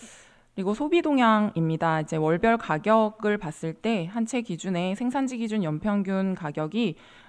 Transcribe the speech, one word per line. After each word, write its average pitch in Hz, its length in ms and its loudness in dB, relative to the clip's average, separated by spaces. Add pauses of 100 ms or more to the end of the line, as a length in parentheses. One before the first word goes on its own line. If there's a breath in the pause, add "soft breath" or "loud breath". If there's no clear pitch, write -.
(540 loud breath)
그리고 196 200 -2
소비 302 280 2
동향입니다. 208 1000 2
이제 156 140 -6
월별 175 420 2
가격을 208 800 0
봤을 165 340 -8
때 214 340 -2
한 220 200 -4
채 240 160 -2
기준의 185 520 -4
생산지 254 440 -2
기준 220 260 -2
연평균 190 720 0
가격이, 156 580 -2 (340 loud breath)